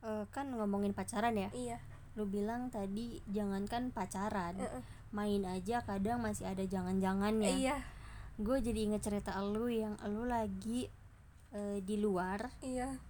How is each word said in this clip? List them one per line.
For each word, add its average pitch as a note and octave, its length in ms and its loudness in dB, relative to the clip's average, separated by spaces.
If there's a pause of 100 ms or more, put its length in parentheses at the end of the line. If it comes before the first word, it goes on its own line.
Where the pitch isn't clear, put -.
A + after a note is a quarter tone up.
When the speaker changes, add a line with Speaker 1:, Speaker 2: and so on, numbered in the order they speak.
Speaker 1:
Eh, G#3+ 220 0 (100)
kan C#4 160 -4
ngomongin G3+ 420 2
pacaran G#3 460 2
ya? G3 160 0
Speaker 2:
Iya. A#3+ 240 -4 (400)
Speaker 1:
Lu G#3+ 80 2
bilang G#3+ 420 0
tadi G#3+ 640 -4
jangankan G3+ 640 0
pacaran, F#3+ 640 0
Speaker 2:
Heeh. - 240 -4 (320)
Speaker 1:
main G3+ 320 2
aja F#3 400 0
kadang G#3+ 340 2
masih G#3 300 -2
ada F#3+ 160 0
jangan-jangannya. F#3+ 880 4
Speaker 2:
Iya. C4 240 4 (580)
Speaker 1:
Gue A3+ 220 2
jadi A3 320 2
inget G#3 160 2
cerita G3+ 340 0
lu G#3+ 300 2
yang A3 240 0 (160)
lu A3 160 -2
lagi, A3+ 640 0 (640)
eh, G3+ 260 -2
di G3 220 -2
luar. G3+ 480 2 (100)
Speaker 2:
Iya. C4 380 -2 (120)